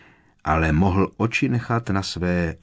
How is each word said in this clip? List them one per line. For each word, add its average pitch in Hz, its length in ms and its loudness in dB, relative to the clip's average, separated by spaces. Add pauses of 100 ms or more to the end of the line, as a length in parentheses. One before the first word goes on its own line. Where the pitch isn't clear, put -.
(440)
ale 80 280 2
mohl 92 460 2
oči 123 320 0
nechat 120 400 -2
na 95 140 0
své 87 600 -2